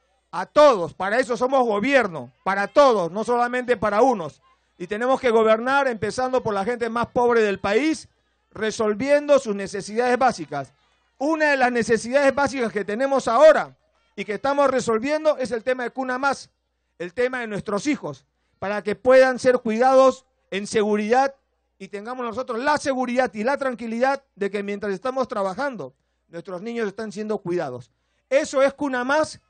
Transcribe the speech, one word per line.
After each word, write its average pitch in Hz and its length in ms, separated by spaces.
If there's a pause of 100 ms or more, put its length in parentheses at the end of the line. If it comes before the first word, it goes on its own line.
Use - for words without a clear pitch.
(320)
a 180 140
todos. 240 480
Para 202 240
eso 247 200
somos 254 280
gobierno, 208 680 (100)
para 196 240
todos, 226 420
no 190 140
solamente 240 540
para 208 240
unos. 214 400 (360)
Y 175 100
tenemos 247 340
que 254 80
gobernar 226 580
empezando 247 560
por 220 100
la 196 120
gente 233 240
más 233 180
pobre 240 340
del 202 180
país, 247 500 (420)
resolviendo 247 880
sus 214 160
necesidades 208 640
básicas. 190 560 (440)
Una 302 340
de 277 60
las 247 140
necesidades 240 640
básicas 262 380
que 202 100
tenemos 254 460
ahora 233 480 (400)
y 196 80
que 208 80
estamos 277 360
resolviendo 262 680
es 226 140
el 226 120
tema 254 200
de 233 80
Cuna 254 260
Más, 269 320 (480)
el 175 160
tema 247 260
de 233 80
nuestros 202 400
hijos, 170 380 (340)
para 202 240
que 208 120
puedan 262 440
ser 254 200
cuidados 254 640 (260)
en 196 160
seguridad 214 640 (440)
y 190 100
tengamos 240 380
nosotros 233 340
la 294 180
seguridad 254 560
y 208 120
la 277 100
tranquilidad 254 680 (140)
de 196 160
que 202 120
mientras 202 280
estamos 254 380
trabajando, 196 640 (340)
nuestros 170 340
niños 233 260
están 214 240
siendo 214 280
cuidados. 151 500 (400)
Eso 277 320
es 269 140
Cuna 262 280
Más 285 360 (100)